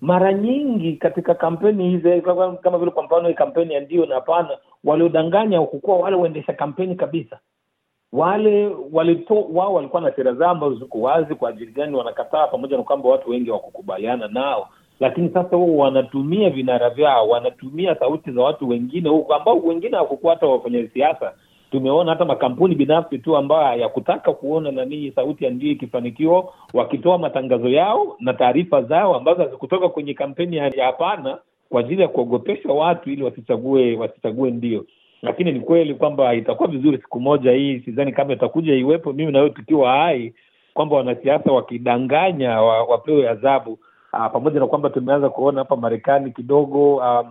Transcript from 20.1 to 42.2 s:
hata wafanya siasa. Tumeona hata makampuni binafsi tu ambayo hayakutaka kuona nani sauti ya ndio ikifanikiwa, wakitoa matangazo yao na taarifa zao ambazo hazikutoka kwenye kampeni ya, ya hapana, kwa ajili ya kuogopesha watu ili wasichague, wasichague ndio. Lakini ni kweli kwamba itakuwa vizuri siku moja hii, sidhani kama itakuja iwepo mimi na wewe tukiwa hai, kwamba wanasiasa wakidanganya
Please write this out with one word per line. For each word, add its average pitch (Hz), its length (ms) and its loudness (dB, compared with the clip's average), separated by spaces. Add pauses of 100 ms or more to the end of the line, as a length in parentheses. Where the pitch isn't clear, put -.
hata 165 140 0
wafanya 120 460 0
siasa. 135 400 0 (380)
Tumeona 139 400 2
hata 165 140 0
makampuni 143 500 0
binafsi 147 440 0
tu 156 180 0
ambayo 147 280 2
hayakutaka 127 680 -2
kuona 151 380 -4
nani 135 440 -6
sauti 143 300 -2
ya 127 60 -2
ndio 135 200 -4
ikifanikiwa, 143 840 -2 (200)
wakitoa 135 440 0
matangazo 131 520 -2
yao 202 500 2
na 127 140 -2
taarifa 139 480 2
zao 160 340 2
ambazo 160 280 2
hazikutoka 165 460 -2
kwenye 143 240 -8
kampeni 151 440 -6
ya, 143 100 0
ya 131 180 -2
hapana, 135 520 -2 (320)
kwa 123 100 0
ajili 147 220 0
ya 165 60 4
kuogopesha 123 600 -2
watu 156 400 0
ili 139 140 -6
wasichague, 123 760 0
wasichague 117 540 -4
ndio. 117 340 -4 (360)
Lakini 170 300 -2
ni 127 80 -2
kweli 160 360 2
kwamba 139 400 2
itakuwa 117 340 -2
vizuri 139 280 0
siku - 220 -10
moja 131 320 2
hii, 135 280 2
sidhani 123 320 -4
kama 139 220 0
itakuja 143 420 0
iwepo 147 380 0
mimi 151 180 -4
na 135 80 4
wewe 147 100 6
tukiwa 131 420 2
hai, 127 420 0 (400)
kwamba 147 220 0
wanasiasa 135 560 0
wakidanganya 123 1120 0